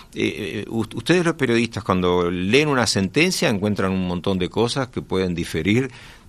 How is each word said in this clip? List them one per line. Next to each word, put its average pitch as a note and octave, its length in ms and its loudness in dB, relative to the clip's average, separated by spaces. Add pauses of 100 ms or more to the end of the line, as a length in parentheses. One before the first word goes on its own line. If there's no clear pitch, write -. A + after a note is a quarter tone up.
(140)
Eh, G2+ 540 -4
eh, - 20 -14
u-, A2+ 240 -4
ustedes E3+ 320 2
los E3 80 2
periodistas A#2 500 0
cuando F2+ 460 2
leen G2+ 380 2
una B2+ 180 2
sentencia D3 640 0
encuentran G2 420 0
un F#2+ 160 -2
montón F2+ 300 -2
de F2+ 120 -2
cosas A#2+ 400 -2
que - 120 -6
pueden F#2 320 0
diferir F#2 560 0 (400)